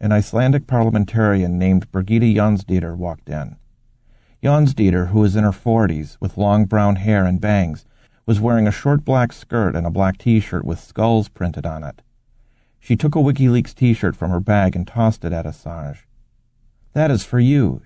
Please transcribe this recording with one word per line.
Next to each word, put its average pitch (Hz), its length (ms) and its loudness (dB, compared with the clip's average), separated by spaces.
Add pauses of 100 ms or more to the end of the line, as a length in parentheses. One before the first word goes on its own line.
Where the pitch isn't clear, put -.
an 107 120 0
Icelandic 127 540 0
parliamentarian 104 920 0
named 95 320 2
Birgitta 110 440 0
Jonsdottir 95 640 -2
walked 85 320 -10
in. 73 280 -8 (880)
Jonsdottir, 120 640 2
who 104 120 2
was 104 160 2
in 107 80 2
her 104 80 2
forties, 92 680 -2
with - 180 -8
long 104 260 2
brown 101 320 0
hair 98 300 0
and 92 140 0
bangs, 98 440 -2 (400)
was 107 160 0
wearing 113 280 2
a - 20 0
short 143 340 -2
black 127 280 0
skirt 104 420 -4
and 85 120 -2
a 85 40 -4
black 95 280 0
t-shirt 110 460 0
with - 140 -6
skulls 113 500 -2
printed 85 380 -8
on 78 160 -10
it. 69 180 -16 (800)
She - 160 -2
took 147 180 -2
a 170 40 -2
WikiLeaks 135 560 0
t-shirt 110 420 0
from 82 140 -4
her 90 100 -2
bag 98 340 0
and 87 120 -6
tossed 113 380 -2
it 85 80 -6
at 82 140 -6
Assange. 76 600 -14 (880)
"That 151 180 2
is 120 140 0
for - 140 -2
you," 123 480 2